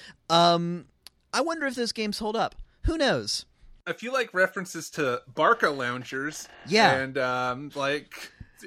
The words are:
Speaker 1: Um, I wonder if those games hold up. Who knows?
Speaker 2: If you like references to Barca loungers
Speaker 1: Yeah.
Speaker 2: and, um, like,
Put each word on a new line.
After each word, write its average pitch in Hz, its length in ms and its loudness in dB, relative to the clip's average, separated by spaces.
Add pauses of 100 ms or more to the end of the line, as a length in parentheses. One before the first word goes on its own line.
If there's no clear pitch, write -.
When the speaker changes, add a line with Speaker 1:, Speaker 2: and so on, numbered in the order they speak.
(300)
Speaker 1:
Um, 170 560 4 (480)
I 226 80 2
wonder 330 260 -2
if 254 80 -4
those 233 180 -2
games 214 260 -4
hold 220 160 -4
up. 196 200 -2 (280)
Who 320 140 0
knows? 170 480 0 (420)
Speaker 2:
If 170 160 -6
you 240 80 -8
like 254 220 -2
references 180 580 0
to 127 300 0 (120)
Barca 185 360 4
loungers 131 800 -6 (180)
Speaker 1:
Yeah. 190 280 6
Speaker 2:
and, 135 220 -4
um, 127 580 -2
like, 143 560 -6 (360)